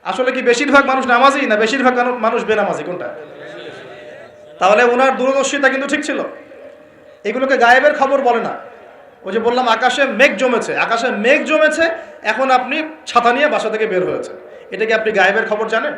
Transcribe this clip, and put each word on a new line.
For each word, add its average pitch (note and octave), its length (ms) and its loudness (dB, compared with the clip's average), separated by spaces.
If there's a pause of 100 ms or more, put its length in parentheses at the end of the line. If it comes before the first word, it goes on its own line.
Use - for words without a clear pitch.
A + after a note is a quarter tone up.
আসলে B3 280 -2
কি B3+ 100 -4
বেশিরভাগ C4+ 440 4
মানুষ C4 200 -2
নামাজি C4 400 2
না G#3+ 100 2
বেশিরভাগ A#3+ 420 2
মানু-, B3 200 -2
মানুষ A3+ 260 -2
বেনামাজি, G3 400 -2
কোনটা? E3+ 300 -10 (1400)
তাহলে G#3+ 260 4
ওনার B3 320 2
দূরদর্শিতা C4+ 520 0
কিন্তু C4 200 -2
ঠিক D4 160 -2
ছিল। A#3 180 -4 (1000)
এগুলোকে B3 320 -2
গায়েবের C4 380 6
খবর C4+ 260 0
বলে A#3 220 0
না। - 300 -10 (500)
ওই F#3+ 100 -8
যে A3 60 -2
বললাম, B3 300 0
আকাশে B3 360 2
মেঘ A3+ 320 2
জমেছে, A#3 400 -2
আকাশে A3+ 340 -2
মেঘ A#3 340 0
জমেছে, D#4 440 2 (340)
এখন B3 280 -2
আপনি B3+ 320 0 (240)
ছাতা A#3+ 260 2
নিয়ে C#4+ 140 2
বাসা G#3+ 240 -2
থেকে G#3+ 160 -2
বের F3+ 240 -2
হয়েছেন, - 260 -8 (340)
এটা G3+ 140 -4
কি A3 80 0
আপনি A3 200 0
গায়েবের G3+ 340 2
খবর G#3+ 220 -4
জানেন? C4 300 -2